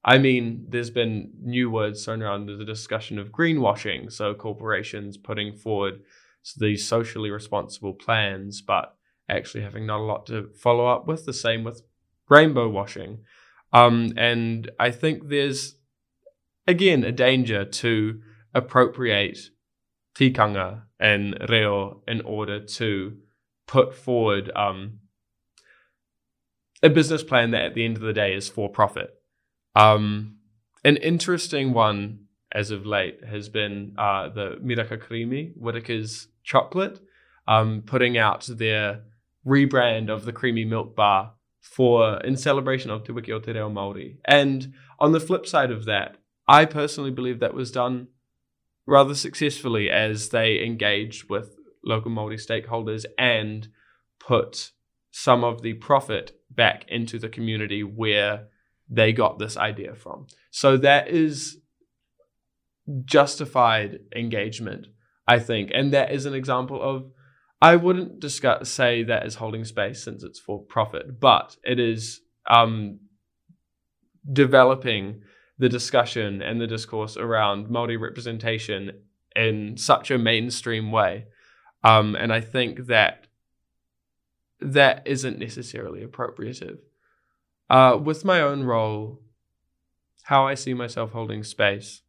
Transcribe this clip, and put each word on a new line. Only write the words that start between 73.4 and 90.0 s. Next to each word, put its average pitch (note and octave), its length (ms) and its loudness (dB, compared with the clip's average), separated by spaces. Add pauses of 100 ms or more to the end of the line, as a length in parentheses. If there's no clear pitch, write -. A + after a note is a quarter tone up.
developing B2+ 880 4 (360)
the B2+ 120 2
discussion A#2 720 0
and A2+ 180 -4
the A#2 80 -4
discourse A2 500 -8
around G#2+ 500 0
Māori A#2 320 -4
representation A2 920 -6 (440)
in G#2+ 420 -2
such - 340 2
a C3 60 2
mainstream A2+ 720 -2
way. G#2 340 0 (580)
Um, G#2+ 320 6
and A2+ 180 -2
I A2+ 80 -2
think B2 460 -4
that A2+ 400 2 (1300)
that C#3 460 4
isn't C3 340 -4
necessarily G#2+ 640 -12
appropriative. A#2+ 720 -10 (920)
Uh, C3 320 8
with D#3 220 -4
my F3 180 2
own C#3+ 220 -2
role, A2 580 -2 (1000)